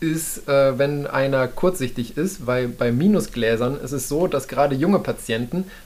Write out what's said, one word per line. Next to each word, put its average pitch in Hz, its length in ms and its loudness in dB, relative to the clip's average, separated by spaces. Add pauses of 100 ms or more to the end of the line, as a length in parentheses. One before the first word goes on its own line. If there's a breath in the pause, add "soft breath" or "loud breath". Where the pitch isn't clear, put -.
ist, 160 480 -4
äh, 139 300 4
wenn 143 280 0
einer 135 420 0
kurzsichtig 127 680 -2
ist, 160 300 -4
weil 127 220 0
bei 120 240 -2
Minusgläsern 123 880 2
ist 131 120 -8
es 131 160 -6
so, 160 180 0
dass 139 220 -2
gerade 139 260 2
junge 170 240 4
Patienten 120 680 -4 (220 loud breath)